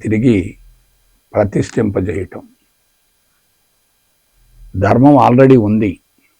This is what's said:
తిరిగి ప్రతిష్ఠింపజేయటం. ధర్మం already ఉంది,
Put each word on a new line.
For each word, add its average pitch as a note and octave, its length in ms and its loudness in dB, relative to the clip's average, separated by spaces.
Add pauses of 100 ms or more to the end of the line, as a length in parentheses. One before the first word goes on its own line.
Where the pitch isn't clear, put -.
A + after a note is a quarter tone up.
తిరిగి A2 340 -2 (1000)
ప్రతిష్ఠింపజేయటం. G2+ 1080 -6 (2500)
ధర్మం B2 400 4
already C3 320 4 (120)
ఉంది, G#2+ 220 0 (500)